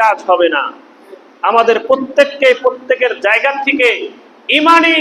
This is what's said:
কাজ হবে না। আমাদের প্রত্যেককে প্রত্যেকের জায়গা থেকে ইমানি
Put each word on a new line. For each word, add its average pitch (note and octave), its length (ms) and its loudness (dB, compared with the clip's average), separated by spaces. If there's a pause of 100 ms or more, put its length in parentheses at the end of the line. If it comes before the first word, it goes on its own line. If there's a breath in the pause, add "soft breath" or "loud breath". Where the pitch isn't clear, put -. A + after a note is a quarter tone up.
কাজ G#3+ 160 2 (120)
হবে F3 260 2
না। C#3 80 -4 (840)
আমাদের A3+ 280 2 (100)
প্রত্যেককে C4+ 640 0 (140)
প্রত্যেকের B3 500 -2 (120)
জায়গা A3+ 260 0 (140)
থেকে B3 240 0 (680)
ইমানি E4 440 4